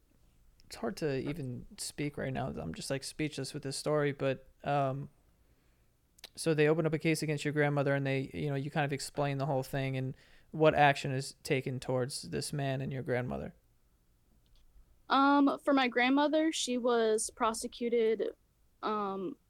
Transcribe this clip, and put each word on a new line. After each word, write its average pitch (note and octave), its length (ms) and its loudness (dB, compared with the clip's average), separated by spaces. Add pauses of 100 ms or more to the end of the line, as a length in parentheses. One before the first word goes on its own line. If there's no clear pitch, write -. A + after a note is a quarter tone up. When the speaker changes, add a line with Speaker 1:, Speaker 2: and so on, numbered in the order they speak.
(680)
Speaker 1:
it's - 80 -16
hard - 220 -6
to C#3 200 -2 (100)
even C3 380 -8 (140)
speak - 380 -6
right - 140 -4
now. C3 160 -4
I'm D3+ 280 -8
just, - 160 -8
like, C3+ 120 -4
speechless - 500 -6
with - 100 -10
this C3+ 120 -6
story, D3+ 360 0
but, C3+ 360 -4 (160)
um, C#3+ 460 -2 (1300)
so E3 160 -2
they D3+ 140 4
open D#3+ 180 2
up D#3 80 0
a D#3 60 -2
case D#3+ 240 0
against D3 220 -2
your D3 80 -2
grandmother C#3+ 400 2
and C#3 120 0
they, C3+ 280 -2
you D3 160 -2
know, C#3 60 -2
you C#3 140 -4
kind D3+ 140 0
of C#3 80 -2
explain C#3+ 460 -2
the C3+ 80 -2
whole C3+ 180 0
thing C3+ 320 -4
and C3 200 -4 (360)
what D#3 240 6
action C#3+ 360 6
is C3+ 320 -4
taken C3 360 -2
towards B2+ 440 -2
this D3+ 280 -6
man C#3 300 -2
and C#3+ 100 -4
your C3 120 -6
grandmother. B2+ 500 -4 (1600)
Speaker 2:
Um, C#4 540 6
for D4 100 4
my C4 140 6
grandmother, C#4+ 640 4
she B3 260 -2
was A3+ 580 2
prosecuted. A3+ 880 0 (600)
Um, G3 540 -4 (120)